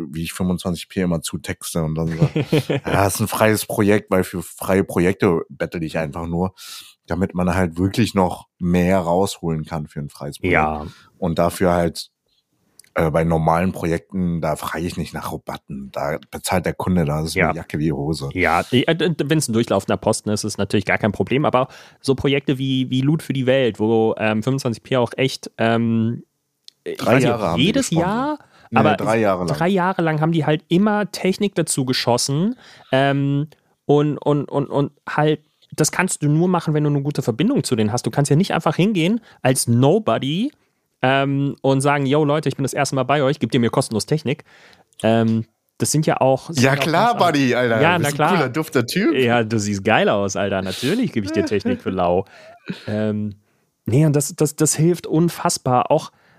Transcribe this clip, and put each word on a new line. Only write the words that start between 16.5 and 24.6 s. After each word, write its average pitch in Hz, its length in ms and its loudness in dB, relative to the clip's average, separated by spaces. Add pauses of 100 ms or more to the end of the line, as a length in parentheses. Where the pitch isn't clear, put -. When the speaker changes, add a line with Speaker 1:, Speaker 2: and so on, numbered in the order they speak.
Speaker 1:
der 82 80 -2
Kunde, 87 320 0
da 76 180 -2
ist 117 100 -6
Speaker 2:
Ja. 90 160 0
Speaker 1:
eine 156 80 -4
Jacke - 220 -8
wie 165 120 0
Hose. 143 420 -4
Speaker 2:
Ja, 85 300 0
die, - 240 0
äh, 165 80 0
d-, 165 340 -2
wenn's 156 200 0
ein 117 40 -2
durchlaufender 107 440 0
Posten - 320 -2
ist, 104 140 -2
ist 107 140 -8
natürlich 101 280 0
gar 95 120 2
kein 110 140 0
Problem, 104 320 0
aber 127 240 2 (320)
so 135 160 0
Projekte 139 420 0
wie, 131 320 -2
wie 131 120 0
Loot 147 200 2
für - 120 -6
die 135 120 -2
Welt, 127 340 2
wo, 110 380 2
ähm, 107 260 0
fünfundzwanzig 131 400 -2